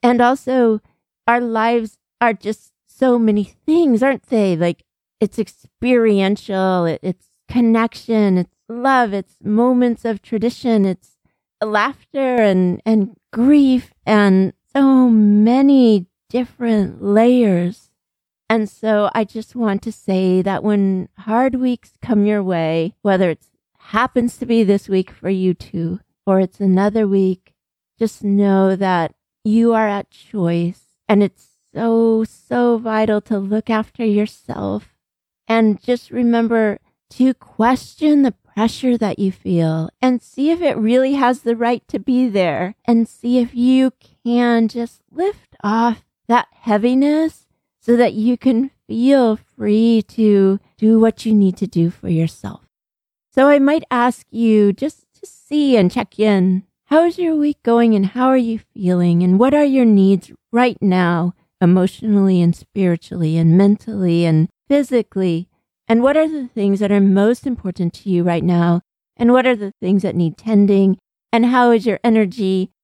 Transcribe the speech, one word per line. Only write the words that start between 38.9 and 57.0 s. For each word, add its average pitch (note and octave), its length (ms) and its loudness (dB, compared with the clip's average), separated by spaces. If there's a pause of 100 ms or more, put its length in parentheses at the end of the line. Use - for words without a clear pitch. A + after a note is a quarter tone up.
that G#3+ 220 -4
you F#3+ 140 -2
feel D#3+ 560 -2 (120)
and B3+ 200 -2
see - 280 -6
if E4+ 120 -2
it D#4 160 -2
really B3+ 380 0
has B3+ 260 -2
the A#3 160 -4
right A#3 320 -4
to - 100 -8
be B3 300 -2
there F#3 460 -4 (100)
and A#3 220 0
see A#3+ 320 -4
if A#3+ 140 -4
you B3+ 380 2 (320)
can A#3 460 0
just A#3 320 -10 (100)
lift F#4+ 500 -8
off A3+ 440 -2 (260)
that A#3 200 0
heaviness C4+ 920 -2 (360)
so A#3+ 160 2
that A#3 160 2
you A3+ 240 -2
can C4 340 0 (160)
feel A#3 480 2
free A3 720 0
to G3+ 520 2 (180)
do A3 200 2
what A3 280 0
you A3 80 0
need G3 240 2
to F#3 100 -6
do E3+ 220 -2
for - 180 -14
yourself. E3 540 -6 (720)
So C4+ 140 4
I D4 120 4
might D4 320 0
ask B3 400 -2
you G#3+ 400 2
just - 340 -8 (140)
to - 60 -20
see C#4+ 500 -2
and F#3 160 2
check - 260 -8
in. G3 460 0 (220)
How D#4 180 2